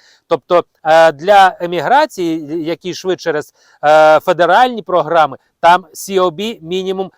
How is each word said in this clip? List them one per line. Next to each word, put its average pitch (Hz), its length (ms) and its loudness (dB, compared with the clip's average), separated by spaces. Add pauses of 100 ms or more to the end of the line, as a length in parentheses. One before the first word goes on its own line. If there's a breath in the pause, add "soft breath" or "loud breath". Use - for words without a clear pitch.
(280 soft breath)
Тобто, 170 360 -2 (200)
е, 165 280 4
для 185 480 2
еміграції, 170 1040 -4
які 165 260 -8
йшли 175 260 -6
через, 151 380 -6 (300 soft breath)
е, 156 360 4
федеральні 185 640 0
програми, 156 560 -2 (220)
там 175 340 2
C 196 260 -6
O 185 120 0
B 202 300 -10
мінімум 185 560 -8